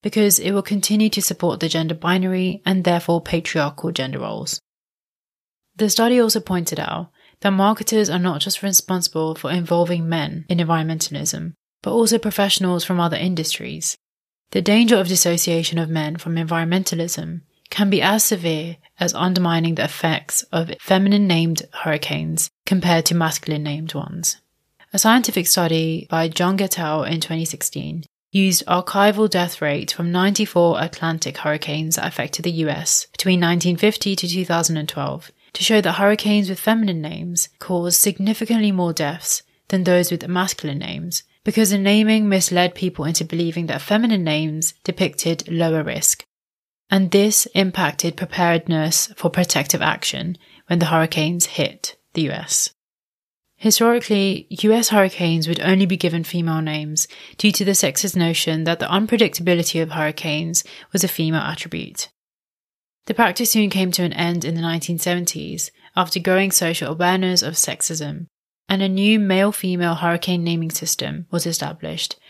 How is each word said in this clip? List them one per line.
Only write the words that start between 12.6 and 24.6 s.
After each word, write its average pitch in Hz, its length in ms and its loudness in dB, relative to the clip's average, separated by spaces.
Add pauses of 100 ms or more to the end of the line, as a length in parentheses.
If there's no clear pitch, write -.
from 180 160 0
other 170 160 0
industries. 160 800 -4 (560)
The 196 100 0
danger 220 340 6
of 190 120 2
dissociation 170 720 0
of 160 120 -2
men 156 260 -2
from 165 200 -6
environmentalism 165 1080 -2 (280)
can 202 200 2
be 190 100 4
as 208 220 2
severe 170 540 -2 (240)
as 175 140 -2
undermining 170 600 0
the 131 100 -2
effects - 680 -4
of 165 260 -2
feminine 196 480 4
named 165 360 2 (100)
hurricanes 156 760 -4 (180)
compared 170 400 2
to 170 100 0
masculine 156 480 -2
named 156 300 -6
ones. - 460 -6 (520)